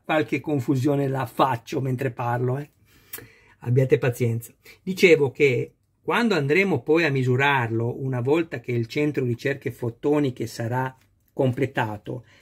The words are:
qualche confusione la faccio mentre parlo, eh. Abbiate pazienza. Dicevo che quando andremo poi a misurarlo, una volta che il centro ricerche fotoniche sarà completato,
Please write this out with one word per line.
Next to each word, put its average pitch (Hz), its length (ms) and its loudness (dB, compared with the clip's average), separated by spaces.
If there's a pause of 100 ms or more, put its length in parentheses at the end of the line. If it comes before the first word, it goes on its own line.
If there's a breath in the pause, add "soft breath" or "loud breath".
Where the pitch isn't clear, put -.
qualche 151 360 -2
confusione 143 680 0
la 131 160 -4
faccio 135 560 -2
mentre 131 300 -2
parlo, 123 480 -2
eh. 147 120 -12 (920 loud breath)
Abbiate 131 360 2
pazienza. 117 560 -2 (300 loud breath)
Dicevo 165 480 6
che 131 460 0 (260)
quando 208 320 2
andremo 156 480 2
poi 160 220 2
a 147 60 2
misurarlo, 127 920 0
una 131 180 -4
volta 143 400 0
che 123 120 -6
il 117 140 0
centro 147 380 -2
ricerche 127 460 -4
fotoniche 131 760 -2
sarà 127 480 -4 (380)
completato, 127 960 -4 (140 soft breath)